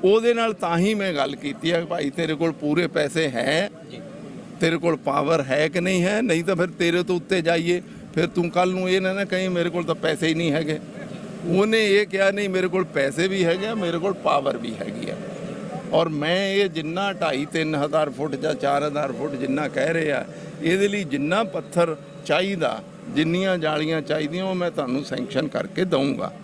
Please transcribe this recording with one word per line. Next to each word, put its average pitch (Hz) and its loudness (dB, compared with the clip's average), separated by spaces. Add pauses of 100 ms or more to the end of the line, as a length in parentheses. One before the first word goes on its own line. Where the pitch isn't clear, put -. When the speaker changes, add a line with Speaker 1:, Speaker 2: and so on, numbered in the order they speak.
Speaker 1:
ਉਹਦੇ 226 6
ਨਾਲ 226 0
ਤਾਂ 170 0
ਹੀ 202 4
ਮੈਂ 196 -2
ਗੱਲ 139 0
ਕੀਤੀ 147 -2
ਆ, 170 2
"ਭਾਈ, 170 -2
ਤੇਰੇ 156 -2
ਕੋਲ 165 0
ਪੂਰੇ 151 0
ਪੈਸੇ 151 2
ਹੈ, 139 2 (200)
Speaker 2:
ਜੀ। - -14 (600)
Speaker 1:
ਤੇਰੇ 165 4
ਕੋਲ 160 2
ਪਾਵਰ 147 2
ਹੈ 143 2
ਕਿ 175 0
ਨਹੀਂ 180 2
ਹੈ, 208 2
ਨਹੀਂ 170 2
ਤਾਂ 185 2
ਫਿਰ 180 2
ਤੇਰੇ 170 2
ਤੋਂ 180 0
ਉੱਤੇ 175 0
ਜਾਈਏ, 170 2 (320)
ਫਿਰ 160 2
ਤੂੰ 170 0
ਕੱਲ੍ਹ 185 2
ਨੂੰ 185 0
ਇਹ 190 4
ਨਾ, 185 0
ਨਾ 196 -2
ਕਹੀਂ 185 0
ਮੇਰੇ 170 0
ਕੋਲ 170 -2
ਤਾਂ 160 0
ਪੈਸੇ 160 0
ਹੀ 160 4
ਨਹੀਂ 165 2
ਹੈਗੇ।" 156 0 (680)
ਉਹਨੇ 214 4
ਇਹ 202 6
ਕਿਹਾ, 196 4
"ਨਹੀਂ, 202 0
ਮੇਰੇ 185 2
ਕੋਲ 180 0
ਪੈਸੇ 147 0
ਵੀ 190 2
ਹੈਗੇ 170 2
ਆ, 170 -4
ਮੇਰੇ 170 -2
ਕੋਲ 185 0
ਪਾਵਰ 139 0
ਵੀ 113 -6
ਹੈਗੀ - -6
ਆ। - -6 (760)
ਔਰ 165 4
ਮੈਂ 165 0
ਇਹ 196 2
ਜਿੰਨਾ 170 -4
ਢਾਈ, 151 -2
ਤਿੰਨ 156 0
ਹਜ਼ਾਰ 147 0
ਫੁੱਟ 139 -4
ਜਾਂ 151 -2
ਚਾਰ 143 2
ਹਜ਼ਾਰ 143 -2
ਫੁੱਟ 139 -4
ਜਿੰਨਾ 139 -2
ਕਹਿ 147 0
ਰਹੇ 156 0
ਆ, 123 -2 (380)
ਇਹਦੇ 190 2
ਲਈ 202 -2
ਜਿੰਨਾ 151 0
ਪੱਥਰ 170 0 (300)
ਚਾਹੀਦਾ, 156 0 (320)
ਜਿੰਨੀਆਂ 180 2
ਜਾਲੀਆਂ 156 0
ਚਾਹੀਦੀਆਂ, 156 -2
ਉਹ 190 -2
ਮੈਂ 175 0
ਤੁਹਾਨੂੰ 139 -2
ਸੈਂਕਸ਼ਨ 143 -4
ਕਰਕੇ - 0
ਦਊਂਗਾ।" 139 0 (120)